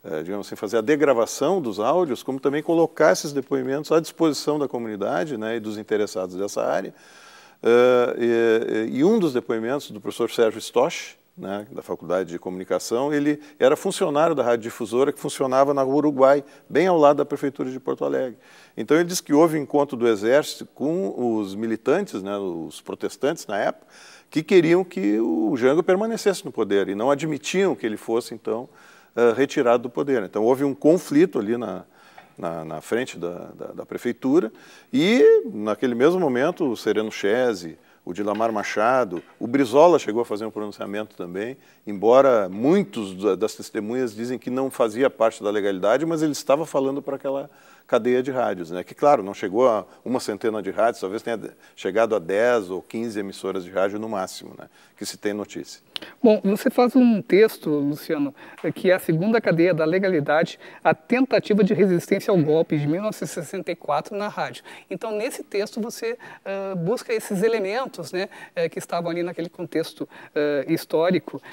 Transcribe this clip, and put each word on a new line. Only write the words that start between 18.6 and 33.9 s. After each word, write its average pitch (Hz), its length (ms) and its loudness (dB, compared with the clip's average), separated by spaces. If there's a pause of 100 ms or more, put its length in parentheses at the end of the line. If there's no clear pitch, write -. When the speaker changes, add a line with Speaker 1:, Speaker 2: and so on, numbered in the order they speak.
Speaker 1:
Então 123 220 2
ele 175 100 0
diz 180 140 -6
que 147 100 -6
houve 156 260 6
um 143 40 -4
encontro 139 340 0
do 117 100 0
Exército 117 680 2
com 143 640 -2
os 98 160 -4
militantes, 117 680 -2
né, 101 140 -6
os 85 460 -8
protestantes 131 640 -6
na 101 120 -4
época, - 280 -4 (420)
que 147 140 -2
queriam 175 420 6
que 202 340 -2
o - 380 0
Jango 135 260 4
permanecesse 202 600 0
no 135 80 -12
poder 101 380 0
e 98 40 -4
não 113 160 0
admitiam 156 640 0
que 117 120 -6
ele 107 100 -4
fosse, 117 380 -4
então, 110 340 -6 (480)
eh, 117 200 6
retirado 123 480 2
do 123 60 -8
poder. 139 320 0
Então 104 220 -2
houve 127 180 4
um 139 120 0
conflito 156 640 4
ali 110 160 -2
na, 92 280 -8 (540)
na, 82 260 -6
na 78 160 -10
frente 120 380 -4
da, 85 360 -10
da, - 180 -14
da - 140 -12
prefeitura 139 640 -2 (400)